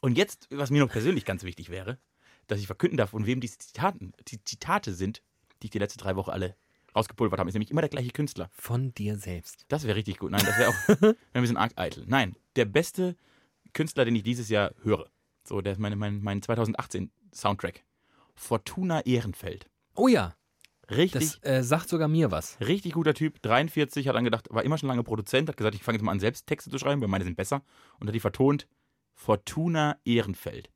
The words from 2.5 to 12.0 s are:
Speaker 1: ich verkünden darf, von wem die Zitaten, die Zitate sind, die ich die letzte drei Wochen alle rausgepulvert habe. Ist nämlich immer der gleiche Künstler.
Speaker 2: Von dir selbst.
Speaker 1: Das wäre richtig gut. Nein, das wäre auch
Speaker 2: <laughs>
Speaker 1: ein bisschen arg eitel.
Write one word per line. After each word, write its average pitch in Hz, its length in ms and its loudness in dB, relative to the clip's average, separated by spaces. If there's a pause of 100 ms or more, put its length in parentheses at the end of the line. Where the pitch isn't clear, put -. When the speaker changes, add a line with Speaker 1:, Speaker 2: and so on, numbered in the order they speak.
Speaker 1:
ich 101 60 -6
verkünden - 300 -2
darf, 110 140 2
von 110 160 -4
wem 127 140 0
die 120 100 -8
Zitaten, 139 600 -6 (160)
die 110 160 -16
Zitate - 500 -4
sind, 95 280 -4 (400)
die - 40 -12
ich 107 40 -8
die - 80 -4
letzte 101 200 -2
drei 95 180 -2
Wochen 95 140 -4
alle 92 260 -4 (400)
rausgepulvert 110 420 0
habe. 92 120 0
Ist 95 40 -8
nämlich 107 160 -2
immer 160 120 2
der 151 80 0
gleiche 123 200 -4
Künstler. 113 420 -6
Speaker 2:
Von 123 420 -4
dir 104 240 -4
selbst. 90 500 -10
Speaker 1:
Das 151 160 -2
wäre 107 120 2
richtig 101 220 -4
gut. 98 120 -6
Nein, 104 140 4
das 101 140 2
wäre 117 120 6
auch 208 440 4 (100)
Speaker 2:
<laughs> - 100 -20
Speaker 1:
ein 123 80 2
bisschen 120 160 2
arg 113 180 2
eitel. - 300 -4